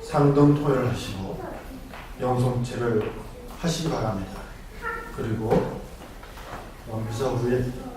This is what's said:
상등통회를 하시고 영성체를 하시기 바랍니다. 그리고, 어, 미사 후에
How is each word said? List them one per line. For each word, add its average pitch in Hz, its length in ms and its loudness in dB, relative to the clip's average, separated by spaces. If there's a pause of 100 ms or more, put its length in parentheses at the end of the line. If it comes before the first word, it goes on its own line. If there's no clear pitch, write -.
(120)
상등통회를 143 760 6
하시고 95 520 -4 (760)
영성체를 123 920 2 (460)
하시기 160 300 0
바랍니다. 107 520 -2 (760)
그리고, - 640 0 (1080)
어, 110 180 -4
미사 120 220 0
후에 123 340 2 (340)